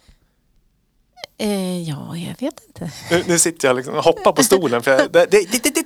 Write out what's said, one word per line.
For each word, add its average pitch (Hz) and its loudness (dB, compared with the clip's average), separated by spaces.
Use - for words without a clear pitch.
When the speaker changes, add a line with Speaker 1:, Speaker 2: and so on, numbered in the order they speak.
Speaker 1:
Eh, 185 -4
ja, 143 -10
jag 170 -10
vet 277 -8
inte. - -14
Speaker 2:
Nu, 170 2
nu 170 2
sitter 165 0
jag 127 4
liksom 131 -8
och 147 -2
hoppar 175 4
på - 2
stolen. 151 2
För 139 0
jag, - 2
det, 170 6
det, 190 2
det, 247 -2
det, 294 0
det, 320 -2